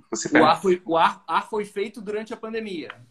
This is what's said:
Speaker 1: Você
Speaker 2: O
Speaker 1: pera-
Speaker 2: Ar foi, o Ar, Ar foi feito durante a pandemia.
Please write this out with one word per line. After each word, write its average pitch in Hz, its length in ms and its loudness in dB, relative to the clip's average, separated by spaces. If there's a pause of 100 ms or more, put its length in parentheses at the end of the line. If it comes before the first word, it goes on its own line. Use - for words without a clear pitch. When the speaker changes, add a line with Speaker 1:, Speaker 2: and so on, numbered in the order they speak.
Speaker 1:
Você 113 180 -4
Speaker 2:
O 107 40 -14
Speaker 1:
pera- - 160 6
Speaker 2:
Ar 165 120 4
foi, 180 240 2
o 160 140 0
Ar, - 300 2
Ar 170 200 -2
foi 214 180 -4
feito 208 360 -8
durante 214 320 -8
a 220 40 -10
pandemia. 214 520 -8 (220)